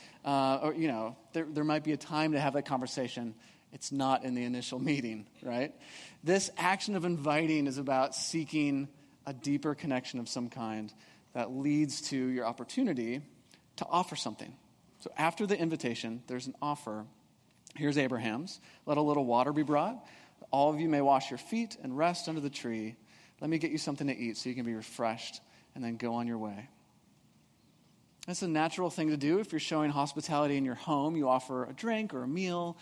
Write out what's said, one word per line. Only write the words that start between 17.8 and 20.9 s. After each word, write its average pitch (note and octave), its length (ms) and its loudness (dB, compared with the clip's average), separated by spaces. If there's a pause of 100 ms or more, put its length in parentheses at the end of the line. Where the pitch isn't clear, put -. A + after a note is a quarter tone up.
Abraham's. B2 640 0 (260)
"Let D3 120 4
a D3+ 40 4
little D3 220 4
water B2 280 4
be D3+ 100 4
brought. D#3 420 2 (460)
All C#3+ 220 6
of D3+ 80 0
you E3 80 2
may D3 120 4